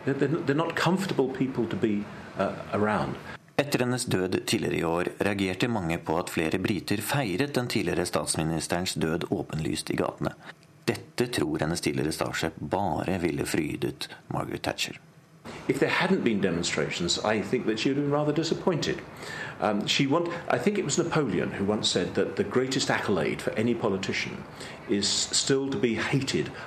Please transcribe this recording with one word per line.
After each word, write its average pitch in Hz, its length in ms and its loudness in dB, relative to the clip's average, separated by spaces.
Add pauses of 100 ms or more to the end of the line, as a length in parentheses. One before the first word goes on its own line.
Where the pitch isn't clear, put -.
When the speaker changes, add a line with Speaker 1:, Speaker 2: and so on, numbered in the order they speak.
Speaker 1:
they're, 135 120 0
they're 147 380 2
not 165 220 2
comfortable 160 540 2
people 127 380 0
to 101 100 -4
be, 104 260 2 (340)
uh, 98 180 0 (180)
around. 98 420 2 (440)
Speaker 2:
Etter 135 240 2
hennes 123 220 0
død 92 420 0
tidligere 82 320 0
i 82 40 0
år 85 240 0 (120)
reagerte 98 480 0
mange 87 360 0
på 82 160 0
at 90 120 -4
flere 85 280 0
briter 95 440 0
feiret 139 520 -2
den 123 120 0
tidligere 87 400 0
statsministerens 80 920 0
død 80 320 0
åpenlyst - 600 -4
i - 80 0
gatene. - 320 -2 (560)
Dette 113 400 -2
tror 78 320 0
hennes 82 240 0
tidligere 71 320 0
stabssjef - 440 -2
bare 85 600 0
ville 73 260 0
frydet - 600 -2 (200)
Margaret - 360 -4
Thatcher. - 360 -4 (680)
Speaker 1:
If 135 120 2
there 143 100 4
hadn't 175 340 2
been 107 180 4
demonstrations, 85 840 0
I 107 160 2
think 101 240 0
that 107 140 0
she 143 100 2
would 135 80 2
have 147 80 0
been 143 80 2
rather 147 200 2
disappointed. - 680 0 (600)
Um, 101 260 2
she 135 200 4
want-, 170 220 4 (180)
I 127 100 4
think 202 200 2
it - 80 0
was 143 120 0
Napoleon 120 540 2
who 98 140 -2
once 104 240 2
said 87 260 2
that - 220 0
the 98 60 2
greatest 131 460 0
accolade 98 520 2
for - 160 -2
any 117 180 2
politician - 680 -2 (440)
is 101 200 2
still - 600 2
to 135 80 -2
be 117 180 2
hated 131 540 0 (180)